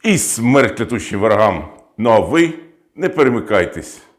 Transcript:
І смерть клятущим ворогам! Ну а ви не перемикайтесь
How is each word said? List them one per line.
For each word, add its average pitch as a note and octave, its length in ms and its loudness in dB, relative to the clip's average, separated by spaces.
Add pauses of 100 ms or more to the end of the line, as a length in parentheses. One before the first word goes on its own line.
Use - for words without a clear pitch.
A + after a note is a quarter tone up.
І G#3 140 2
смерть A#2+ 600 0
клятущим G#2+ 420 -6
ворогам! G2+ 480 2 (300)
Ну A#2 120 0
а A2 100 6
ви D#3+ 340 0 (420)
не E3+ 140 -4
перемикайтесь G#2+ 920 -2 (160)